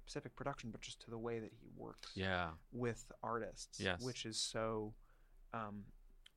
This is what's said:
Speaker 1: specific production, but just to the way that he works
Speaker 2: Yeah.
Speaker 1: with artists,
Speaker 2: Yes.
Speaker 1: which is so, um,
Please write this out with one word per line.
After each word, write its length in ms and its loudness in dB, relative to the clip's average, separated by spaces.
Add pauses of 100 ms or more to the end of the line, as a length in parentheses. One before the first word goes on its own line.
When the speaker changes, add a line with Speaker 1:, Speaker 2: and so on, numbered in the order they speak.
Speaker 1:
specific 300 -4
production, 340 0
but 100 -6
just 220 -8
to 80 -12
the 80 -2
way 220 2
that 120 -4
he 240 -16
works 380 -8
Speaker 2:
Yeah. 360 4 (220)
Speaker 1:
with 380 0 (120)
artists, 580 0
Speaker 2:
Yes. 220 6
Speaker 1:
which 220 0
is 140 0
so, 560 2 (580)
um, 320 -2 (520)